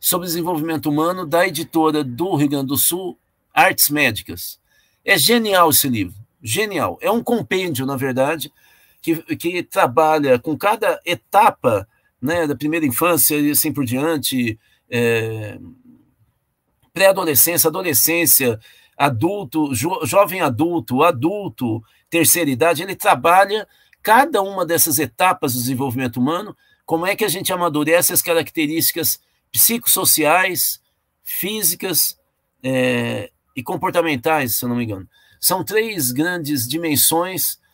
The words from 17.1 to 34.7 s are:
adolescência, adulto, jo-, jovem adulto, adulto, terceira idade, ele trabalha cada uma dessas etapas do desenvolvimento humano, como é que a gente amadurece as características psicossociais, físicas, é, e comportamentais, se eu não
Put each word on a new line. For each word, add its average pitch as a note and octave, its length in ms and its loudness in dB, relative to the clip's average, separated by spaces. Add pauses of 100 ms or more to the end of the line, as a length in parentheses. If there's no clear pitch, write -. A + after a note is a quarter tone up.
adolescência, D#3+ 920 0 (360)
adulto, D3+ 800 0
jo-, D#3+ 300 -4
jovem F#3 360 2
adulto, D3+ 600 0
adulto, D3+ 800 -2 (260)
terceira E3 420 2
idade, D3+ 320 0
ele G3 120 -8
trabalha F#3+ 720 2 (360)
cada B3 380 4
uma G3 240 -4
dessas D#3+ 340 0
etapas D#3 560 0
do B2+ 40 -4
desenvolvimento B2+ 600 -4
humano, E3+ 380 -2 (280)
como E3 220 -2
é G3 100 0
que G#3+ 80 -2
a G#3 40 2
gente F#3 240 -4
amadurece E3 600 2
as F3 100 0
características D#3+ 960 -2 (320)
psicossociais, F#3 1300 2 (420)
físicas, F#3+ 960 -4 (440)
é, B2 680 -2 (240)
e C3 80 -8
comportamentais, D#3+ 960 0
se - 80 -4
eu B2 40 -4
não A#2+ 80 -2